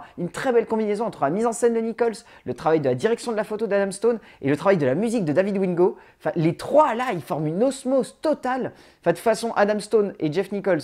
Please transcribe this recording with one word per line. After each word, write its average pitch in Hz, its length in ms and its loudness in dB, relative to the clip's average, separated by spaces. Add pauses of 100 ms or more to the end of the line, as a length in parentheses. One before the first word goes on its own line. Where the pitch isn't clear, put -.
(180)
une 170 120 -6
très - 220 -4
belle 226 140 2
combinaison 220 400 -2
entre - 160 -8
la 139 80 2
mise 214 160 0
en 226 60 0
scène 233 220 0
de 226 60 -2
Nichols, 226 340 -2 (300)
le 123 100 -4
travail 160 260 2
de 135 80 0
la 127 60 2
direction 226 380 -2
de 208 40 -4
la 208 80 -2
photo 214 220 -6
d'Adam 196 240 0
Stone 226 300 0 (200)
et 139 80 -2
le 143 80 2
travail 196 220 4
de 143 80 2
la 127 80 2
musique 214 300 -2
de 147 80 0
David 196 260 2
Wingo. 180 400 2 (200)
Enfin, 156 180 -4
les 165 200 2
trois 285 380 4
là, 254 180 -4
ils 170 80 -4
forment 151 260 -4
une 170 160 -2
osmose 262 580 -2
totale. 254 520 -2 (280)
Enfin, 175 100 0
de 170 60 2
toute - 20 -12
façon, 226 360 0
Adam 208 260 2
Stone 208 380 0
et 151 140 -2
Jeff 190 200 -4
Nichols, 190 320 0